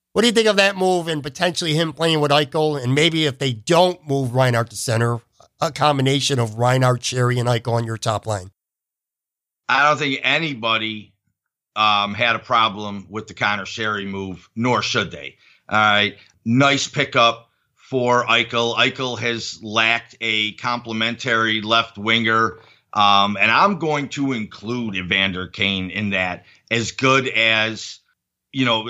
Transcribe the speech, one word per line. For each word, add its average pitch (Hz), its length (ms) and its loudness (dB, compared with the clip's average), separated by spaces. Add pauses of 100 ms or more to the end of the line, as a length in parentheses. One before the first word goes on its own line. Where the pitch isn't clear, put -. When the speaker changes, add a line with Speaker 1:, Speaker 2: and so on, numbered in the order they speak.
(140)
Speaker 1:
what 202 80 2
do 233 40 6
you 240 60 4
think 220 160 4
of 202 80 2
that 196 200 2
move 185 300 0
and 156 160 -4
potentially 160 520 -4
him 160 180 0
playing 160 260 0
with 147 140 2
Eichel? 151 500 0
And 123 100 0
maybe 160 340 2
if 131 120 -4
they 139 140 -2
don't 170 520 2
move 135 300 -2
Reinhart 123 360 2
to 101 60 -16
center, 117 440 0 (400)
a 160 100 0
combination 135 720 2
of 110 180 -4
Reinhart, 127 460 2
Sherry, 123 340 0
and 120 100 0
Eichel 117 260 0
on 117 100 0
your 113 140 -6
top 107 280 -4
line? 98 240 -6 (1160)
Speaker 2:
I 131 200 4
don't 147 100 2
think 139 260 -2
anybody, 113 880 -2 (640)
um, 104 360 2
had 117 220 0
a 110 60 -4
problem 104 680 -2
with 104 200 -10
the 92 60 -16
Connor 104 300 -2
Sherry 107 420 -6
move, 95 500 -10
nor 117 260 0
should 101 300 -4
they. 71 240 -16 (320)
All 107 100 0
right. 104 380 2 (280)
Nice 139 440 2
pickup 120 600 0 (280)
for 123 480 0
Eichel. 117 500 0
Eichel 123 460 -2
has 117 420 -6
lacked 113 580 -2
a 107 340 -2
complementary 113 1080 -2
left 110 360 0
winger. 113 600 0 (340)
Um, 101 460 4
and 104 120 2
I'm 170 280 4
going 147 320 -2
to 139 220 -2
include 110 600 -6
Evander 92 540 -2
Kane 95 420 -4
in 101 200 -4
that, 92 360 -4 (240)
as 117 220 -2
good 131 360 2
as, 110 680 -2 (540)
you 131 120 0
know, 113 260 0